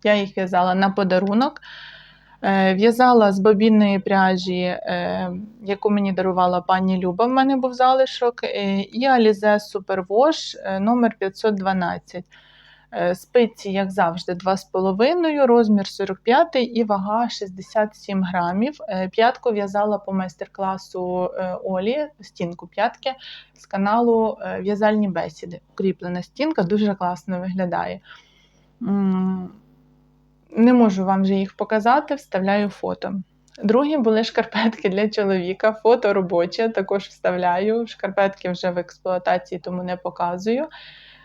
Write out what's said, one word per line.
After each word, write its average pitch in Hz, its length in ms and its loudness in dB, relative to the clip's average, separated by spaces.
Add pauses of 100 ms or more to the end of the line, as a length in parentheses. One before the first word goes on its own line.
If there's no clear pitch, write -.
я 208 120 4
їх 196 220 -4
в'язала 185 380 0
на 196 140 2
подарунок. 202 720 0 (800)
Е, 190 320 2
в'язала 226 580 6
з 196 80 -2
бобінної 208 600 4
пряжі, 185 640 0
е, 180 680 -4 (320)
яку 202 260 -2
мені 202 240 0
дарувала 180 480 0
пані 190 360 0
Люба, 180 280 0
в 240 40 2
мене 269 260 2
був 254 180 -2
залишок, 254 720 2
е, 196 380 -2
і 240 260 -4
Alize 214 520 4 (140)
Superwash, 196 920 0
е, 190 160 -4
номер 233 400 0
п'ятсот 202 360 -2
дванадцять. 180 720 -4 (680)
Е, 175 220 -2
спиці, 226 540 0
як 190 220 -2
завжди, 180 420 -2
два 185 240 -2
з - 60 -16
половиною, 269 840 2
розмір 214 400 4
сорок 190 320 -6
п'ятий 269 460 2
і 233 180 -2
вага 214 460 -2
шістдесят 208 680 -6
сім 190 280 -4
грамів. 185 540 -2 (120)
Е, 185 200 -4
п'ятку 233 420 0
в'язала 208 460 -2
по 196 160 -10
майстер-класу, 185 1120 -6
е, 180 400 -6
Олі, 214 440 -2 (140)
стінку 175 460 -10
п'ятки 233 460 -4 (400)
з - 120 -20
каналу, 220 760 0
е, 190 200 -8
В'язальні 208 460 0
бесіди. 170 520 -8 (120)
Укріплена 180 520 -4
стінка, 294 400 -2
дуже 202 320 0
класно 180 440 -6
виглядає. 180 600 -4 (840)
М, 185 720 -2 (960)
не 233 240 6
можу 202 320 4
вам 190 160 2
вже 190 120 2
їх 190 220 -2
показати, 240 600 0
вставляю 202 540 0
фото. 185 440 -8 (500)
Другі 285 340 2
були 220 260 2
шкарпетки 220 640 -2
для 202 200 0
чоловіка, 196 640 -2
фото 226 400 2
робоче, 185 560 -2
також 196 340 -4
вставляю. 185 840 -2
Шкарпетки 196 600 -4
вже 180 220 -4
в 175 60 -8
експлуатації, 180 840 -4
тому 180 240 -8
не 180 140 -6
показую. 185 720 -4 (580)